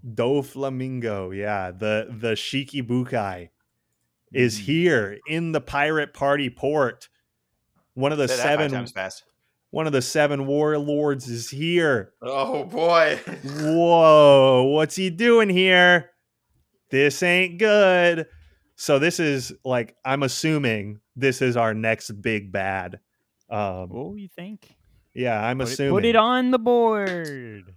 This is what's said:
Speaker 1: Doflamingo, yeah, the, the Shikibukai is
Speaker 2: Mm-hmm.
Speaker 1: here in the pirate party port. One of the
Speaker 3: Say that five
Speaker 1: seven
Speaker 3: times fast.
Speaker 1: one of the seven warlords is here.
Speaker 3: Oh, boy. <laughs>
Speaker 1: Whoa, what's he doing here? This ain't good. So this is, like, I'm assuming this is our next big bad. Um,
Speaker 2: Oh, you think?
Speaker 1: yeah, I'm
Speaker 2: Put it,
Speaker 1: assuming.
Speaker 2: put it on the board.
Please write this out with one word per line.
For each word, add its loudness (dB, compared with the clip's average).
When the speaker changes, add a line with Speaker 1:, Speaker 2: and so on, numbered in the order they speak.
Speaker 1:
Doflamingo, -4
yeah, -6
the, -4
the -6
Shikibukai -6
is 0
Speaker 2:
Mm-hmm. -12
Speaker 1:
here 0
in -6
the -2
pirate -4
party -2
port. -4
One -2
of -4
the 0
Speaker 3:
Say -2
that -4
five 0
Speaker 1:
seven -2
Speaker 3:
times -8
fast. -12
Speaker 1:
one -4
of -4
the 0
seven -2
warlords -2
is -10
here. 0
Speaker 3:
Oh, -4
boy. 2
<laughs> -16
Speaker 1:
Whoa, 6
what's 0
he -2
doing 4
here? 4
This 2
ain't 0
good. 4
So 0
this 0
is, -2
like, -4
I'm -2
assuming -4
this 0
is 0
our 0
next -4
big -6
bad. -6
Um, -6
Speaker 2:
Oh, -12
you -16
think? -20
Speaker 1:
yeah, -4
I'm -4
Speaker 2:
Put -4
it, -6
Speaker 1:
assuming. -2
Speaker 2:
put 0
it 2
on 0
the 2
board. -2